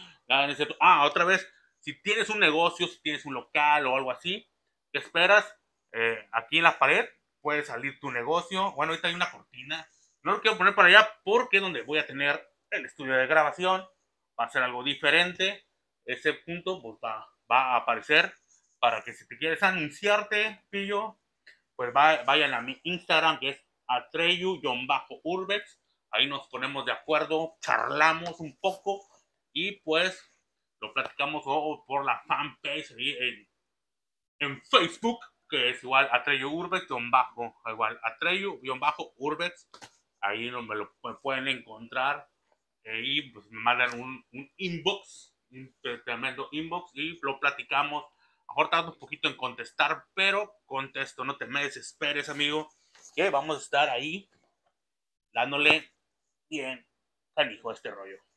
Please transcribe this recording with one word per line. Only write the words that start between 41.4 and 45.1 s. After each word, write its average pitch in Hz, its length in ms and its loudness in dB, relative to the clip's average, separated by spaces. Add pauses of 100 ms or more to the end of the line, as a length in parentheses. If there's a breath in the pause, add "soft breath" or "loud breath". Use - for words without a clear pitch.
encontrar, 127 800 -4 (560)
eh, 110 180 -8
y, 135 300 -4
pues, - 180 -20
me 110 120 -16
mandan 120 360 0
un, 127 360 -12
un 139 240 -16
inbox, 185 760 -6 (180)